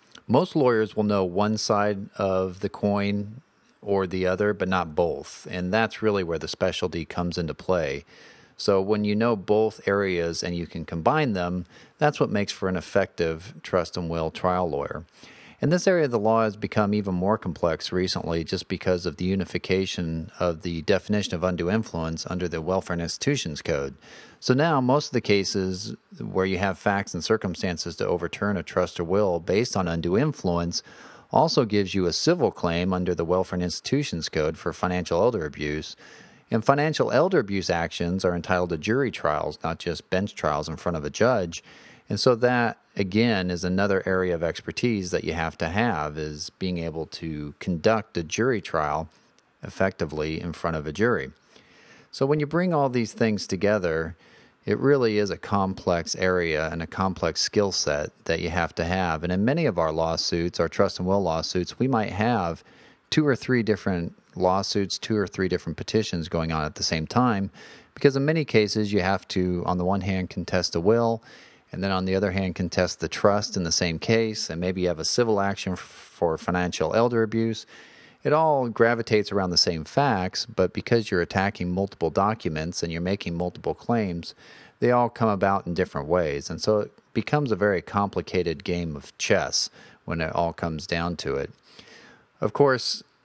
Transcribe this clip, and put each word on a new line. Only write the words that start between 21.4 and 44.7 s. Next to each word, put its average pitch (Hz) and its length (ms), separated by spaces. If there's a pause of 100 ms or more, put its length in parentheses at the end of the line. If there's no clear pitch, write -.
undue 87 240
influence 82 600
under 90 180
the 80 140
Welfare 92 320
and 82 80
Institutions 85 580
Code. 69 340 (460)
So - 140
now 147 260
most 131 280
of - 40
the 120 80
cases 98 720 (240)
where 95 280
you 95 100
have 95 220
facts 101 340
and 85 100
circumstances 90 720
to 101 100
overturn 90 500
a 82 60
trust - 360
or 87 60
will 92 340
based 95 380
on 92 100
undue 85 300
influence 87 640 (480)
also 151 360
gives 98 280
you 92 120
a 82 80
civil 156 360
claim 87 440
under 90 200
the 85 120
Welfare 90 300
and 90 60
Institutions 90 680
Code 78 260
for 82 160
financial 90 480
elder 107 240
abuse. 76 500 (560)
And 113 140
financial 143 460
elder 165 280
abuse 98 300
actions 87 560
are 87 100
entitled 90 360
to 85 80
jury 113 320
trials, 76 520
not 82 160
just 82 300
bench 95 260
trials 76 360
in 78 60
front 85 200
of 73 80
a 73 60
judge. 101 520 (460)
And 104 100
so 127 160
that, 120 420 (200)
again, 101 560
is 85 100
another 95 420
area 92 300
of 82 80
expertise 90 680